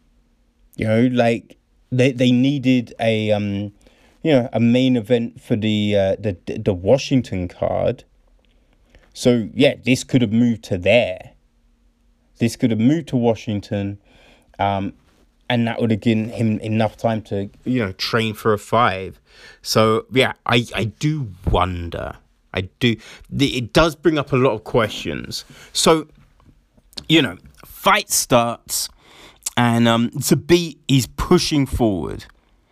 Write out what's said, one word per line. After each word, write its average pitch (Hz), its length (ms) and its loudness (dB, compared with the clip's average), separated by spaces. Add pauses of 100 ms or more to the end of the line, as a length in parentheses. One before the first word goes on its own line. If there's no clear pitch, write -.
(760)
You 107 100 -4
know, 113 240 4
like, 117 460 0 (340)
they, 127 220 2
they 123 180 2
needed 127 720 2
a, 107 320 0
um, 101 400 -2 (500)
you 160 100 2
know, 127 200 2
a 113 80 -2
main 127 380 4
event 117 420 -2
for - 160 -4
the, 104 400 0
uh, 95 200 2
the, 101 200 -6 (260)
the 107 120 0
Washington 98 720 0
card. 95 560 -4 (1120)
So, 120 400 2
yeah, 127 280 2
this 123 220 0
could 131 160 2
have 113 120 0
moved 117 320 2
to 101 120 -6
there. 92 560 0 (1040)
This 117 180 -2
could 120 160 0
have 110 100 -2
moved 147 280 0
to - 80 -4
Washington, 104 840 -4 (600)
um, 98 340 -2 (560)
and 117 200 0
that 113 120 -6
would 113 120 0
have 104 80 -2
given 110 280 0
him 110 300 -2
enough 107 400 -2
time 113 240 -2
to, 98 260 -8 (160)
you 123 180 -2
know, 95 100 -4
train 110 420 -4
for 110 180 0
a 104 60 0
five. 95 600 -2 (440)
So, 110 480 2
yeah, 120 220 2 (120)
I, 120 300 0
I 139 100 -4
do 143 460 -4 (200)
wonder. 87 680 -4 (360)
I 95 100 -4 (180)
do. 117 160 2 (340)
The, 127 260 -2
it 120 160 -6
does 165 220 2
bring 156 240 0
up 135 140 -6
a 139 40 2
lot 127 160 2
of 107 120 -8
questions. 101 800 -4 (280)
So, 160 360 2 (1000)
you 160 140 4
know, 98 140 -6 (280)
fight - 460 0
starts - 800 0 (680)
and, 117 320 4
um, 117 220 2
Zabit 165 680 0 (100)
is 135 180 2
pushing 156 600 0
forward, 87 600 -2 (460)